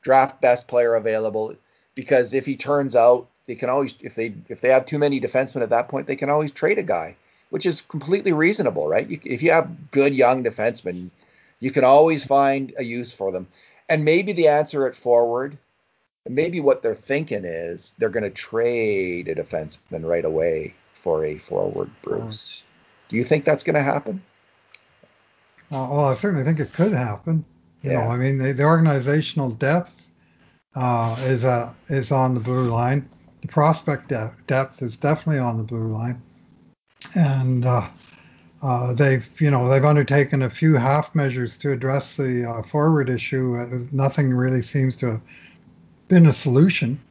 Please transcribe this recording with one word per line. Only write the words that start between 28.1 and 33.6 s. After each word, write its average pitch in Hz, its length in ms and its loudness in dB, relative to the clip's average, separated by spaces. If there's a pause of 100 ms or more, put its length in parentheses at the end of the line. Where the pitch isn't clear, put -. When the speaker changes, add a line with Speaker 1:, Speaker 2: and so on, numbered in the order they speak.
Speaker 2:
mean, 135 220 0
the, 131 140 0
the 131 100 0
organizational 147 880 2
depth, 143 560 -4 (680)
uh, 120 440 0
is, 127 260 -2
uh, 120 260 0 (180)
is 135 220 -4
on 131 220 2
the 123 60 -2
blue 123 320 -2
line. 123 360 -2 (340)
The - 60 -12
prospect 151 600 0